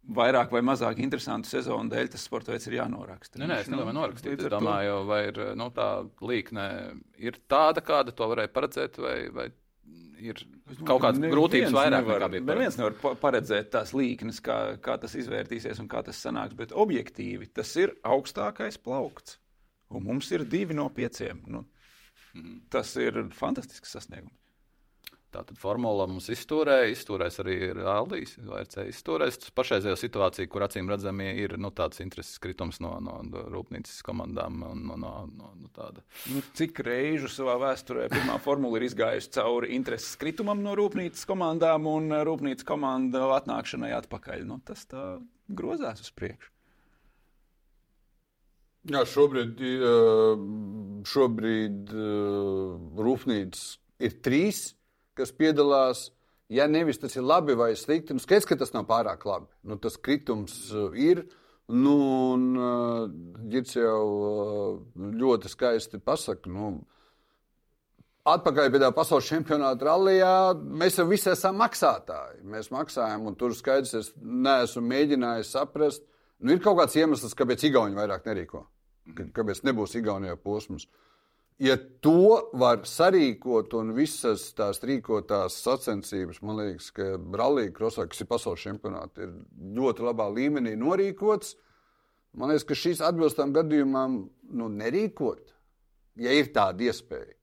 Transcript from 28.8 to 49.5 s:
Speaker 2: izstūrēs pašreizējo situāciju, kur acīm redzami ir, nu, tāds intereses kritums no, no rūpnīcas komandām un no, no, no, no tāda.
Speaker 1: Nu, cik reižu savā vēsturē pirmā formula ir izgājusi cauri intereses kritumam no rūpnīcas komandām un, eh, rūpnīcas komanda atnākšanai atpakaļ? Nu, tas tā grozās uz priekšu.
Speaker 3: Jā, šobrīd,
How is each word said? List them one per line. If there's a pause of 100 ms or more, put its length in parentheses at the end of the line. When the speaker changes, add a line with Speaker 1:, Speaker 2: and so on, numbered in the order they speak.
Speaker 2:
izstūrēs
pašreizējo
situāciju,
kur
acīm
redzami
ir,
nu,
tāds
intereses
kritums
no,
no
rūpnīcas
komandām (120)
un
no,
no,
no,
no
tāda. (320)
Speaker 1:
Nu, (100)
cik
reižu
savā
vēsturē
pirmā
formula
ir
izgājusi
cauri
intereses
kritumam
no
rūpnīcas
komandām
un,
eh,
rūpnīcas
komanda (180)
atnākšanai (100)
atpakaļ?
Nu,
tas
tā (260)
grozās
uz
priekšu. (2250)
Speaker 3:
Jā,
šobrīd,